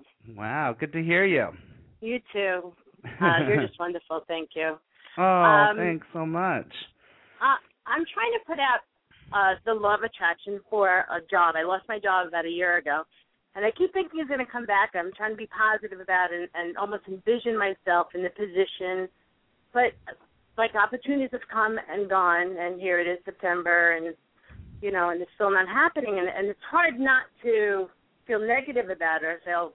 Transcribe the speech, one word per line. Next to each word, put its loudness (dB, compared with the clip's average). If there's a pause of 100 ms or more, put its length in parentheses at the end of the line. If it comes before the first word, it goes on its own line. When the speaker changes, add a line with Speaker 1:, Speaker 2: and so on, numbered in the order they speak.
(360)
Speaker 1:
Wow, -4
good -8
to -4
hear 2
you. 2 (540)
Speaker 2:
You -6 (140)
too. -4 (460)
Uh, 4
Speaker 1:
<laughs> 0
Speaker 2:
you're 2
just -12
wonderful. -6
Thank -8
you. -4 (400)
Speaker 1:
Oh, 2
Speaker 2:
Um, 6
Speaker 1:
thanks -4
so -6
much. -2 (720)
Speaker 2:
uh, 4 (300)
I'm -2
trying -2
to -6
put -6
out, 2 (520)
uh, 4 (100)
the 0
law 2
of -4
attraction -4 (100)
for 4 (220)
a -4 (120)
job. 4
I 0
lost -2
my -6
job 0
about -4
a -4
year 0
ago, -2 (540)
and -2
I 2
keep -2
thinking -4
it's -6
gonna -2
come -8
back. 2
I'm -4
trying -6
to -8
be -12
positive 0
about 0
it -6
and, -6
and -8
almost -6
envision -2
myself 0
in -6
the -4
position. -4 (640)
But, 2 (640)
like, 0
opportunities 0
have -10
come 0 (100)
and -4
gone, 4
and -4
here 0
it 0
is -2
September, 2
and, -6 (720)
you -2
know, 2
and -2
it's -10
still 0
not 4
happening. 0
And, 0
and -4
it's -10
hard 2
not 2 (180)
to 2 (400)
feel 0
negative 0
about -2
it -4
or -4
say, -4
"Oh, -4